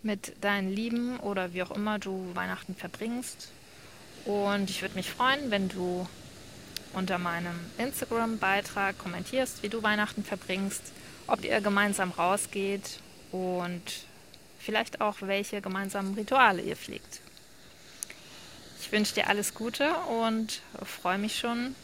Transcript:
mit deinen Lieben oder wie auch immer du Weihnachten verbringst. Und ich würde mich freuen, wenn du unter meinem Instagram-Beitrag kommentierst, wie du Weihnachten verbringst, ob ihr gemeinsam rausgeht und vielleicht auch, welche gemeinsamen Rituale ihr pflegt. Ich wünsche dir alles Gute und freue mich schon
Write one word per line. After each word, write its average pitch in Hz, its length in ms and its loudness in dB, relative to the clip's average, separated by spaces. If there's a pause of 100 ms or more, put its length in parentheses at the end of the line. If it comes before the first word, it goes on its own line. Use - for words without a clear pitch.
mit 202 400 -4
deinen 196 280 4
Lieben 233 500 0
oder 185 340 -2
wie 185 80 0
auch 180 80 -2
immer 208 280 0
du 190 360 -4
Weihnachten 185 400 -4
verbringst. 226 720 -6 (760)
Und 202 460 2
ich - 120 -2
würde 196 140 -4
mich 190 140 -4
freuen, 262 400 4
wenn 196 180 4
du 180 380 0 (880)
unter 185 260 2
meinem 175 400 -2 (200)
Instagram-Beitrag 214 1200 2
kommentierst, 185 640 -2
wie 208 60 -2
du 220 140 -2
Weihnachten 208 420 2
verbringst, 196 580 -2 (440)
ob - 180 2
ihr - 160 4
gemeinsam 202 500 4
rausgeht 196 920 0 (300)
und 180 520 -2 (760)
vielleicht - 420 0
auch, 208 220 2
welche 202 380 0
gemeinsamen 196 540 -2
Rituale 214 480 6
ihr - 140 -2
pflegt. - 440 -12 (1600)
Ich - 120 -4
wünsche 208 220 4
dir - 140 4
alles 202 260 2
Gute 240 360 2 (300)
und 220 400 2 (240)
freue 185 340 0
mich 214 200 0
schon 240 460 -2